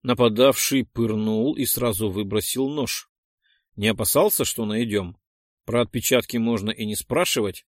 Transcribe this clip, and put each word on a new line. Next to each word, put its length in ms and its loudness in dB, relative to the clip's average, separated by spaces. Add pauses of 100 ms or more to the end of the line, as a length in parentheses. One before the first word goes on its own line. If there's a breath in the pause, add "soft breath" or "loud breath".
Нападавший 800 4
пырнул 720 -2
и 80 -2
сразу 460 0
выбросил 580 -2
нож. 400 -4 (680)
Не 140 0
опасался, 560 2
что 220 -4
найдём? 500 -2 (480)
Про 180 0
отпечатки 540 0
можно 340 0
и 140 -6
не 100 -4
спрашивать. 760 -2